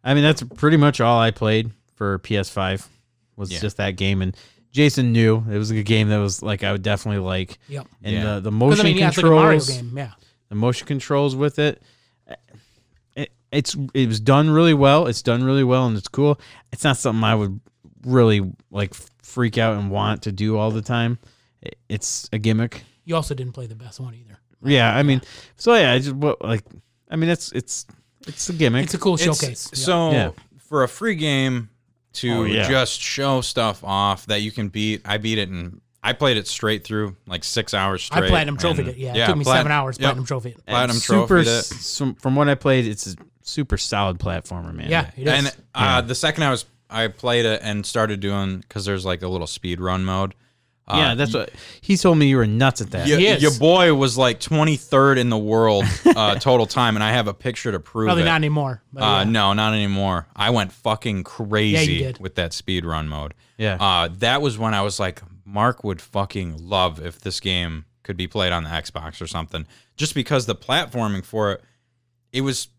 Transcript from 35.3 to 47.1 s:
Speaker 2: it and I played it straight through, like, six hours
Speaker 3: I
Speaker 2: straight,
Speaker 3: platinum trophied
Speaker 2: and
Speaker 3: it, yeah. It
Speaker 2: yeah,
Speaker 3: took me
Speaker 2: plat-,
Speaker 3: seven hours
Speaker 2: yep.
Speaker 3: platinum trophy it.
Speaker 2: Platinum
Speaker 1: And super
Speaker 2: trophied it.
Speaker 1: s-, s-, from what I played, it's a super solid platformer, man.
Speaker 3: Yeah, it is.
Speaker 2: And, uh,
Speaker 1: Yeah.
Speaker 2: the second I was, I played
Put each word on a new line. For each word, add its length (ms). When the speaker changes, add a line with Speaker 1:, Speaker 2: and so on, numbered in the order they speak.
Speaker 2:
it 120
and 320
I 120
played 240
it 100
straight 360
through, 320
like, 160
six 300
hours 380
Speaker 3:
I 60
Speaker 2:
straight, 120
Speaker 3:
platinum 280
trophied 300
Speaker 2:
and 20
Speaker 3:
it, 80
yeah. 140
It 60
Speaker 2:
yeah, 100
Speaker 3:
took 100
me 80
Speaker 2:
plat-, 140
Speaker 3:
seven 120
hours 280
Speaker 2:
yep. 80
Speaker 3:
platinum 180
trophy 240
it. 160
Speaker 2:
Platinum 300
Speaker 1:
And 60
super 260
Speaker 2:
trophied 200
it. 100
Speaker 1:
s-, 300
s-, 200
from 140
what 140
I 60
played, 320
it's 200
a 80
super 360
solid 420
platformer, 540
man. 160
Speaker 3:
Yeah, 280
it 100
is. 60
Speaker 2:
And, 140
uh, 40
Speaker 1:
Yeah. 240
Speaker 2:
the 140
second 280
I 80
was, 140
I 180
played 380